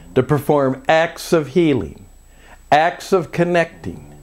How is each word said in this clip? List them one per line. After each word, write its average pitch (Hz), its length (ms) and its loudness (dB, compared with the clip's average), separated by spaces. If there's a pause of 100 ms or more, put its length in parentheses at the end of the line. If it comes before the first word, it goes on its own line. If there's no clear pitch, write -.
(140)
to 131 80 4
perform 135 680 0
acts 160 440 0
of 156 160 0
healing, 139 560 0 (680)
acts 160 420 2
of 175 200 -2
connecting, 170 920 -4